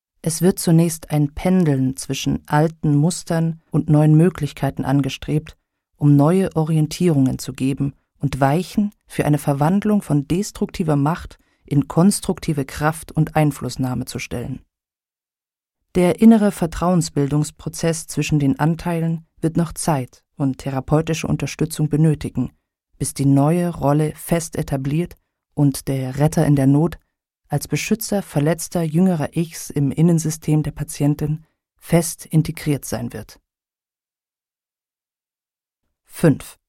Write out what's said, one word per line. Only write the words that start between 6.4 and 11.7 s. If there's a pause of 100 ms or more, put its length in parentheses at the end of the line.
Orientierungen
zu
geben (240)
und
Weichen (140)
für
eine
Verwandlung
von
destruktiver
Macht (260)
in